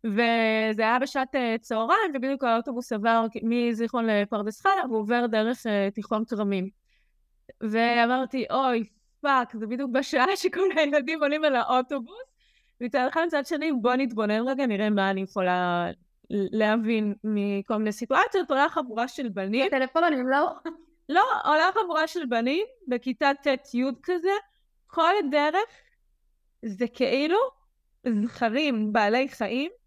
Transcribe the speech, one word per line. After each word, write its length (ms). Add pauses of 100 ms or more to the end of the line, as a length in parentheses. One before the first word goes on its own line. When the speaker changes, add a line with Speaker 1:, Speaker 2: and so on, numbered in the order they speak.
Speaker 1:
וזה 760
היה 160
בשעת, 360
אה, 260
צהריים, 540
ובדיוק 300
האוטובוס 480
עבר 400
כ-, 100
מזיכרון 640
לפרדס 540
חנה, 280
והוא 100
עובר 280
דרך, 400
אה, 280
תיכון 300
כרמים. 440 (920)
ואמרתי, 920
"אוי, 340 (360)
פאק, 360
זה 100
בדיוק 240
בשעה 360
<laughs> 100
שכל 400
הילדים 460
עולים 220
על 120
האוטובוס", 800 (440)
מצד 300
אחד, 160
מצד 200
שני, 260
בוא 220
נתבונן 540
רגע, 180
נראה 240
מה 200
אני 100
יכולה 680 (400)
ל-, 280
להבין 560 (100)
מכל 520
מיני 160
סיטואציות, 580
עולה 180
חבורה 400
של 200
בנים. 420
Speaker 2:
טלפונים, 580
לא? 220 (580)
Speaker 1:
לא, 140 (220)
עולה 300
חבורה 320
של 200
בנים, 400 (220)
בכיתה 420 (120)
ט' 320
י' 100 (180)
כזה, 260 (580)
כל 320
הדרך 500 (960)
זה 240
כאילו 520 (840)
זכרים 680
בעלי 360
חיים 420 (160)